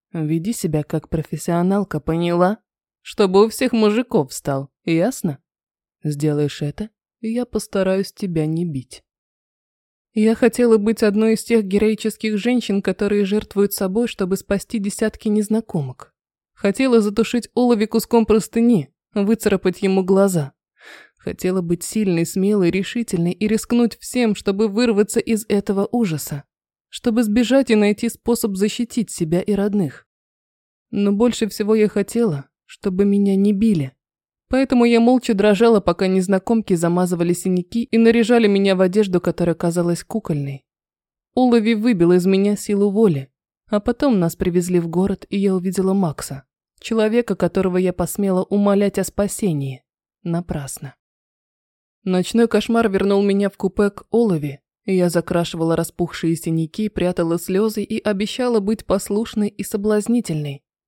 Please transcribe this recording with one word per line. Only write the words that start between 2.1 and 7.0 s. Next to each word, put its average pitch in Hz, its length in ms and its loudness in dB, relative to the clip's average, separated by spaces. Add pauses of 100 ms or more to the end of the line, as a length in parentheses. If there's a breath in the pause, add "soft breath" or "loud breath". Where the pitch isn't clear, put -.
Чтобы 202 440 4
у - 20 -6
всех 247 240 -2
мужиков 214 600 0
встал, 139 380 -6 (140)
ясно? 165 540 -2 (640)
Сделаешь 147 600 -2
это, 147 280 -8 (300)